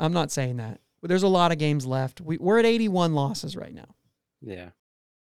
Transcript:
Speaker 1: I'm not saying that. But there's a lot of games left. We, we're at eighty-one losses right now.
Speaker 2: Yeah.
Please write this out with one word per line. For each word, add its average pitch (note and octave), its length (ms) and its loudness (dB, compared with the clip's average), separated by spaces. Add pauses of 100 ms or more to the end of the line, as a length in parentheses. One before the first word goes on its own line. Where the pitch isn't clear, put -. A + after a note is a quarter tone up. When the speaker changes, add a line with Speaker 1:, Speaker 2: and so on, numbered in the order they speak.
Speaker 1:
I'm D#3+ 120 0
not E3+ 180 -2
saying B2+ 260 -4
that. A2+ 240 -10 (200)
But E3+ 80 -10
there's F#3 140 2
a G3 60 4
lot F3 240 4
of D#3+ 60 0
games D3 280 2
left. C3 340 -4
We, E3 180 -6
we're G3+ 200 4
at A3+ 80 6
eighty-one F#3+ 480 2
losses C#3+ 420 -2
right - 180 -14
now. - 200 -20 (480)
Speaker 2:
Yeah. F2+ 280 -14 (520)